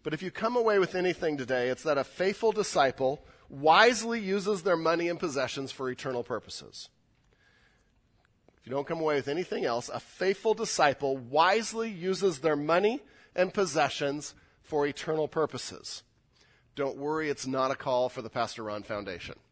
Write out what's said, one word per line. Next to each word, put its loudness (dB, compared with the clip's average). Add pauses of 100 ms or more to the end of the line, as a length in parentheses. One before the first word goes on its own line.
But -6
if -6
you -6
come -2
away 4
with 2
anything 0
today, 0
it's -4
that 2
a 0
faithful 0
disciple 0 (240)
wisely 6
uses 0
their 4
money 2
and -2
possessions -4
for -6
eternal -4
purposes. -10 (1700)
If -20
you -8
don't -4
come -4
away 2
with 0
anything -2
else, -2
a -8
faithful -2
disciple 0
wisely 2
uses -2
their 2
money 2 (340)
and 0
possessions -2 (280)
for 0
eternal -2
purposes. -6 (720)
Don't -2
worry, -4
it's -4
not 0
a 0
call 0
for -6
the -10
Pastor -4
Ron -6
Foundation. -8 (160)